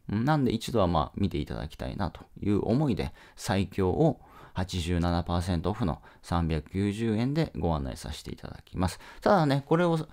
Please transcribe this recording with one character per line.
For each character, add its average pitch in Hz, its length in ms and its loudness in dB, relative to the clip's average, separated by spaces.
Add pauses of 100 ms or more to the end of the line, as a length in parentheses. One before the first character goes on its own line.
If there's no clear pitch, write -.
(100)
う 101 60 -2
ん、 113 80 0
な 156 120 2
ん 139 80 2
で 113 80 2
一 - 200 -4
度 113 80 4
は 92 60 6
ま 82 140 4
あ - 160 -2
見 98 120 0
て 76 100 -4
い 73 80 -2
た - 80 -8
だ 58 140 -6
き - 80 -16
た - 120 -8
い - 80 -8
な 95 140 -2
と - 100 -14 (200)
い 98 100 0
う 101 120 4
思 135 280 2
い 104 40 0
で、 73 180 -4 (240)
最 95 320 0
強 92 220 0
を 139 300 2 (360)
八 90 240 -2
十 85 200 0
七 85 220 2
パ 87 160 -2
ー 85 40 0
セ 90 120 0
ン 85 60 0
ト 87 100 -2
オ - 40 0
フ 110 100 -4
の 76 160 -2 (220)
三 85 260 0
百 78 220 -2
九 101 200 0
十 110 240 -2
円 123 200 0
で 160 220 -2
ご 82 200 0
案 71 80 -4
内 62 140 -8
さ - 160 -10
せ - 100 -14
て - 80 -12
い - 40 -10
た - 120 -14
だ - 160 -14
き - 140 -10
ま 90 100 0
す。 - 100 -8 (220)
た - 100 4
だ 185 140 6
ね、 139 220 2
こ 160 100 4
れ 175 80 4
を 165 140 2 (140)